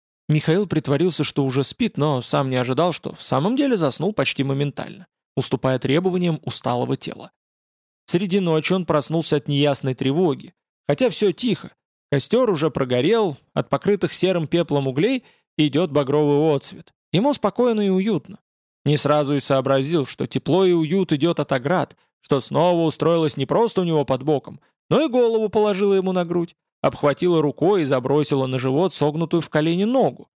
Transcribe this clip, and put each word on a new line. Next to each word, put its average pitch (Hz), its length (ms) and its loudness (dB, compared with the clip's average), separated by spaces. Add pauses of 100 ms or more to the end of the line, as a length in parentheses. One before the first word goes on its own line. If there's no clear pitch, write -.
(280)
Михаил 160 380 2
притворился, 156 580 0
что 143 200 -2
уже 131 200 0
спит, - 340 -4
но 139 220 0
сам 135 300 0
не 127 60 -2
ожидал, 131 360 0
что - 220 -10
в - 80 -14
самом 165 340 0
деле 269 200 0
заснул 165 360 -2
почти 139 320 -2
моментально, 139 600 -6 (300)
уступая 131 420 0
требованиям 175 640 0
усталого 127 540 -2
тела. - 360 -12 (720)
Среди 185 320 0
ночи 165 340 0
он 185 140 -2
проснулся 156 500 0
от 143 120 -4
неясной 143 460 0
тревоги, 139 600 -2 (320)
хотя 226 240 0
всё 190 220 0
тихо, - 420 -4 (360)
Костёр 220 400 2
уже 156 200 0
прогорел, 139 680 0 (160)
от - 160 -4
покрытых 185 460 0
серым 175 320 0
пеплом 143 420 -2
углей 190 360 -2 (320)
идёт 151 340 0
багровый 147 640 2
отсвет. - 380 -6 (200)
Ему 240 200 2
спокойно 226 480 0
и 202 80 0
уютно. 190 500 -2 (460)
Не 147 120 2
сразу 147 380 2
и 139 60 0
сообразил, 135 680 0
что - 200 -8
тепло 156 380 0
и 180 80 4
уют 170 400 0
идёт 160 280 0
от 139 120 -2
оград, 143 440 -2 (240)
что 139 200 0
снова 170 420 2
устроилась 160 540 0
не 139 100 -2
просто 202 340 0
у 180 40 0
него 156 200 0
под 131 180 -2
боком, 143 380 -2 (300)
но 247 140 4
и 311 40 -2
голову 226 400 2
положила 202 460 2
ему 185 180 0
на 180 120 0
грудь, 170 300 -4 (280)
обхватила 156 600 0
рукой 165 400 2
и 143 40 -2
забросила 135 600 0
на 131 120 -4
живот 135 360 0
согнутую 156 460 0
в - 100 -2
колени 165 340 0
ногу. 220 540 0